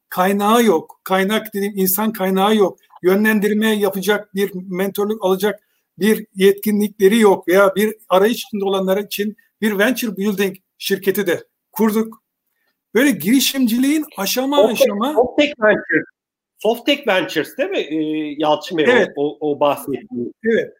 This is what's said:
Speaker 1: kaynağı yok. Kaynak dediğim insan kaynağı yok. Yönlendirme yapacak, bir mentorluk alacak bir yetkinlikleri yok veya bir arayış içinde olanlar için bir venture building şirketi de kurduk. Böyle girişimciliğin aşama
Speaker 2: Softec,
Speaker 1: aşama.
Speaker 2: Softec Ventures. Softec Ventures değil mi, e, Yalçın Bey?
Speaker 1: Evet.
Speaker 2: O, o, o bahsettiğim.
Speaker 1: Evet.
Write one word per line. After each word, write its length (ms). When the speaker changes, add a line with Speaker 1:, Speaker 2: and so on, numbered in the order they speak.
Speaker 1:
kaynağı 560
yok. 400
Kaynak 500
dediğim 220
insan 360
kaynağı 440
yok. 220
Yönlendirme 720
yapacak, 600
bir 200
mentorluk 680
alacak 360
bir 360
yetkinlikleri 840
yok 300
veya 260
bir 200
arayış 360
içinde 200
olanlar 340
için 380
bir 180
venture 380
building 400
şirketi 480
de 180
kurduk. 500
Böyle 160
girişimciliğin 960
aşama 400
Speaker 2:
Softec, 260
Speaker 1:
aşama. 320
Speaker 2:
Softec 460
Ventures. 440
Softec 480
Ventures 520
değil 120
mi, 80
e, 600
Yalçın 400
Bey? 100
Speaker 1:
Evet. 280
Speaker 2:
O, 240
o, 100
o 100
bahsettiğim. 720
Speaker 1:
Evet. 360